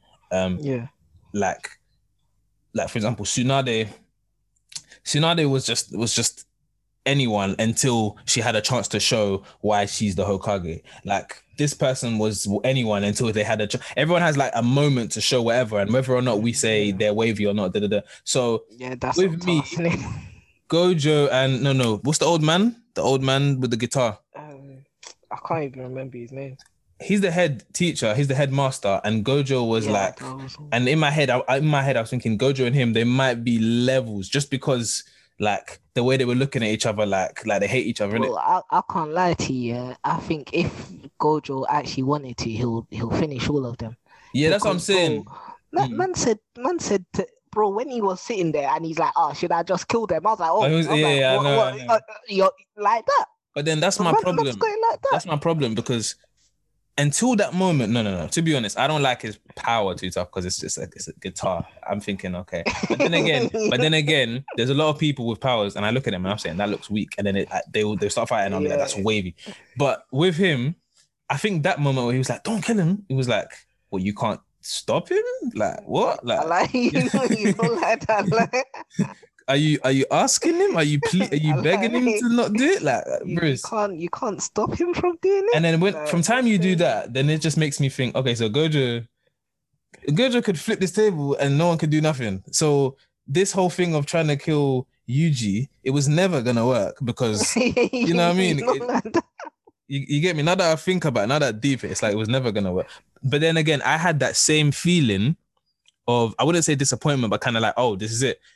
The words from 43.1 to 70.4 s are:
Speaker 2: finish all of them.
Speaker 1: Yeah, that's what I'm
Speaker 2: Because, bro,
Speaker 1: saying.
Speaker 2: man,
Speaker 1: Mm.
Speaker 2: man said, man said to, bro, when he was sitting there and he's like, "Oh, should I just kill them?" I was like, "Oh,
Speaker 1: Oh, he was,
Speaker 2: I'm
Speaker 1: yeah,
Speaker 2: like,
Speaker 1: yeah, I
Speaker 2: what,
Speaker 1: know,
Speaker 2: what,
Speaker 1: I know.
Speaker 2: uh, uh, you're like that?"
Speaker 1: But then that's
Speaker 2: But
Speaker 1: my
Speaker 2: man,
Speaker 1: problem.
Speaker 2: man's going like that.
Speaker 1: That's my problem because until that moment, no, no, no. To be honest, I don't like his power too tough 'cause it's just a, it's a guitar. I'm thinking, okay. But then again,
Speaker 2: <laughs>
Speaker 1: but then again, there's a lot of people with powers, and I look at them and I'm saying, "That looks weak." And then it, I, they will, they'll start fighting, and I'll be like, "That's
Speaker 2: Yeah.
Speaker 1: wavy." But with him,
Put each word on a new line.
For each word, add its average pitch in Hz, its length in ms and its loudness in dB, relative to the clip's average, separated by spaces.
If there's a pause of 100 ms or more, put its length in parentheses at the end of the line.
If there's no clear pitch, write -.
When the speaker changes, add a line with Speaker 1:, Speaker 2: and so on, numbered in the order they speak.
Speaker 2:
finish 143 380 -4
all 143 160 -2
of 120 120 -10
them. 117 180 -10 (380)
Speaker 1:
Yeah, 147 160 2
that's 208 160 2
what 208 60 4
I'm 180 80 -2
Speaker 2:
Because, - 100 -4
bro, 196 80 4
Speaker 1:
saying. 151 280 0 (460)
Speaker 2:
man, 349 200 0
Speaker 1:
Mm. 220 60 -6
Speaker 2:
man 370 180 -2
said, 226 240 0 (180)
man 311 220 -2
said 196 340 -2
to, 190 120 -2 (260)
bro, 214 180 2
when 220 200 -4
he 247 120 -4
was 190 180 0
sitting 185 320 -2
there 147 180 0
and 160 160 -2
he's 160 140 -4
like, 156 160 2
"Oh, 151 180 2
should 175 200 0
I 170 100 2
just 175 240 -2
kill 233 180 0
them?" 170 220 0
I - 40 6
was 220 80 0
like, 165 120 2
"Oh, 202 140 4
Speaker 1:
Oh, 143 40 4
he 160 60 4
was, 165 120 2
Speaker 2:
I'm 156 100 0
Speaker 1:
yeah, 151 100 4
Speaker 2:
like, 143 120 4
Speaker 1:
yeah, 131 120 4
I 131 60 4
Speaker 2:
what, 139 60 2
Speaker 1:
know, 143 140 4
Speaker 2:
what, 131 160 2
Speaker 1:
I 131 40 -10
know. 131 160 0
Speaker 2:
uh, - 20 -
uh, 214 180 -4 (140)
you're 190 240 4 (260)
like 214 280 0
that?" 539 200 2 (300)
Speaker 1:
But 147 100 -4
then 156 140 0
that's 185 180 2
Speaker 2:
But 196 60 0
Speaker 1:
my 170 80 4
Speaker 2:
man, 214 100 4
Speaker 1:
problem. 180 240 0
Speaker 2:
man's 123 120 -2
going 440 240 -2 (100)
like - 100 -8
that. 539 100 0
Speaker 1:
That's - 140 0
my 160 120 -2
problem 143 360 0
because 117 420 -2 (840)
until 147 400 2
that 165 180 0
moment, 165 380 2
no, 120 100 0
no, 98 120 -2
no. 82 120 -6
To - 140 -2
be 160 140 2
honest, 110 220 -4
I 123 100 2
don't 151 140 0
like 127 220 0
his 107 160 -10 (160)
power 107 400 0
too 92 160 -8
tough 90 200 -6
'cause 92 140 -6
it's 92 140 -6
just - 180 -8
a, - 60 -10
it's - 240 -14
a 82 60 -14
guitar. 90 520 -6 (240)
I'm 104 120 -4
thinking, 95 340 -6
okay. 87 300 -8 (240)
But 339 100 -2
then 208 160 0
again, 160 340 2 (100)
Speaker 2:
<laughs> 214 100 0
Speaker 1:
but 127 120 0
then 156 140 2
again, 139 500 0 (100)
there's 117 140 0
a 135 60 0
lot 156 140 2
of 147 100 -2
people 139 260 -2
with 113 140 -4
powers, 110 360 0
and 101 100 -2
I 107 60 2
look 127 160 -2
at 110 40 0
them 92 140 -4
and 95 60 0
I'm 104 60 -2
saying, 82 200 -6
"That 101 120 0
looks - 200 -6
weak." 101 280 -4
And 101 80 -4
then 98 120 0
it, - 140 -4
I, 95 100 -4 (120)
they 107 100 0
will, 107 140 -2
they'll 101 140 -2
start 117 180 -2
fighting, 104 180 0
and 98 80 -4
I'll 95 60 -2
be - 80 0
like, - 100 -2
"That's - 180 -4
Speaker 2:
Yeah. 98 60 -4
Speaker 1:
wavy." 104 320 -2 (420)
But 135 340 -2
with 165 240 2
him, 156 400 0 (540)